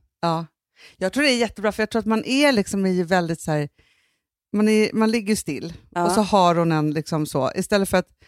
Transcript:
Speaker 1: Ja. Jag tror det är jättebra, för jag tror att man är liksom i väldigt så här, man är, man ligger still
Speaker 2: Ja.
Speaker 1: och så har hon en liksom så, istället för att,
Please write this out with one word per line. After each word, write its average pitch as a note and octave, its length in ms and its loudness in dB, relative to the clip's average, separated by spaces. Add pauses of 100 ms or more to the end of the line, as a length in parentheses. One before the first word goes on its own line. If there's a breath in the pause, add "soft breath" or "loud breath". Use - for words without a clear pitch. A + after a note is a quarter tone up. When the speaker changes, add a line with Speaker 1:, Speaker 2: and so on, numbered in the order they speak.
(220)
Speaker 1:
Ja. E3 240 -2 (520 loud breath)
Jag F#3 160 -4
tror C#4 100 0
det D4 80 4
är A#3+ 60 2
jättebra, G#3+ 340 -2
för A3 120 -6
jag G#3+ 60 -4
tror A3+ 100 -2
att G3+ 60 -4
man A3 200 0
är C#4 260 2
liksom G3 340 0
i F3+ 180 0
väldigt E3+ 380 -2
så D#3+ 100 -6
här, D3 180 -2 (840)
man G#3+ 160 2
är, G#3+ 240 2
man A3 180 0
ligger G#3+ 240 -2
still E3+ 380 -8 (160)
Speaker 2:
Ja. F3 160 -2
Speaker 1:
och E3+ 60 2
så G#3+ 100 2
har F3+ 340 4
hon E3 160 2
en D3+ 200 0
liksom D3+ 340 -4
så, C3 300 -2
istället G3 340 -2
för F#3+ 80 2
att, F3+ 100 0 (200 soft breath)